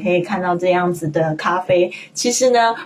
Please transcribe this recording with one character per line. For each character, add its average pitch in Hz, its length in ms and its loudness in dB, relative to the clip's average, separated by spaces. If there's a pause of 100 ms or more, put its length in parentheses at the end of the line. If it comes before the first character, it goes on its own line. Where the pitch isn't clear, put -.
可 185 80 0
以 175 100 2
看 180 220 -4
到 180 140 0
这 180 140 0
样 180 220 2
子 165 140 -6
的 160 300 0
咖 180 240 -2
啡。 180 280 2 (240)
其 240 200 -2
实 254 180 2
呢， 226 240 4 (120)